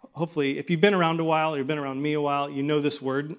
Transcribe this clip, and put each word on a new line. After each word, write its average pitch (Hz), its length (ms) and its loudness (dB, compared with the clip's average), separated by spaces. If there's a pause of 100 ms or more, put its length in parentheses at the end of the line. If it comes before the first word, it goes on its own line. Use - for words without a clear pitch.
(120)
hopefully, 147 460 -2
if 143 120 -8
you've 170 100 2
been 202 140 6
around 165 260 2
a 165 40 0
while, 160 320 2
you've 139 100 -2
been 151 120 -2
around 135 220 -6
me 151 140 0
a 151 60 0
while, 143 280 0
you 143 140 -6
know 151 180 2
this 143 220 -2
word 139 360 -4